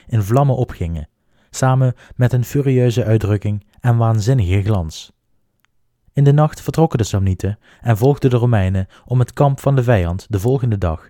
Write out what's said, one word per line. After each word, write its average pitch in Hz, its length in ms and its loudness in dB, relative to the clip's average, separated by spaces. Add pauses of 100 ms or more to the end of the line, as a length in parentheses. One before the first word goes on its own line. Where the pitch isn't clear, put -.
in 113 140 0
vlammen 127 340 2
opgingen, 82 540 -6 (400)
samen 131 440 0 (220)
met 123 180 0
een 123 120 0
furieuze 127 600 0
uitdrukking 104 600 -2 (140)
en 120 180 0
waanzinnige 110 640 0
glans. 92 500 -4 (1000)
In 143 100 2
de 143 100 6
nacht 151 280 2
vertrokken 156 360 -2
de 113 60 0
Samnieten 95 560 -2 (220)
en 117 160 0
volgden 135 320 2
de 123 80 2
Romeinen 98 500 0 (180)
om 127 140 -2
het 120 140 -2
kamp 139 260 0
van 139 160 0
de 131 80 0
vijand 92 460 0
de 101 100 -2
volgende 120 380 -2
dag 85 320 -6